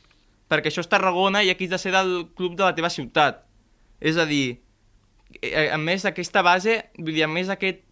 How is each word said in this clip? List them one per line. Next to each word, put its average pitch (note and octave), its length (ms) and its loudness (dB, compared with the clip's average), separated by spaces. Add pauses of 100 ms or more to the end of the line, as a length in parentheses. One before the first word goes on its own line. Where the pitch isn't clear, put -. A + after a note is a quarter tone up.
(460)
perquè D3+ 240 0
això E3+ 140 -4
és - 80 -4
Tarragona F#3+ 500 2
i F#3 80 2
aquí F3+ 160 -2
has F3 80 -4
de F#3 120 -4
ser F#3 100 -2
del F3+ 400 0
club F3+ 180 -4
de F#3+ 120 2
la F3 100 2
teva E3 160 -2
ciutat. C#3+ 540 0 (540)
És D#3+ 200 0
a D#3+ 80 2
dir, C3+ 320 0 (800)
eh, D3+ 320 0
a D#3 80 -2
més F3+ 240 -4
d'aquesta F#3 400 -2
base, F#3 380 2 (160)
vull D#3+ 180 -6
dir, D#3 80 2
a D#3 80 -2
més F#3 160 -2
d'aquest, F#3+ 320 -4 (120)